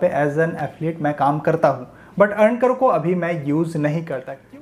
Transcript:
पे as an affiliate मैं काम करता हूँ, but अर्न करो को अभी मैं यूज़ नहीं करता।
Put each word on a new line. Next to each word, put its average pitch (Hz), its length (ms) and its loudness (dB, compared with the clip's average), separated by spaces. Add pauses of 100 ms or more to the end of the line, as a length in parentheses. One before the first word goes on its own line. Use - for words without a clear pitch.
पे 180 60 4 (140)
as 147 160 0
an 170 160 0
affiliate 160 460 -6
मैं 147 120 0
काम 143 260 0
करता 160 280 2
हूँ, 127 200 -2 (320)
but 208 120 4
अर्न 214 260 4
करो 247 160 2
को 254 140 2
अभी 170 280 0
मैं 170 300 -4
यूज़ 160 320 0
नहीं 151 280 -2
करता। 135 280 -8 (280)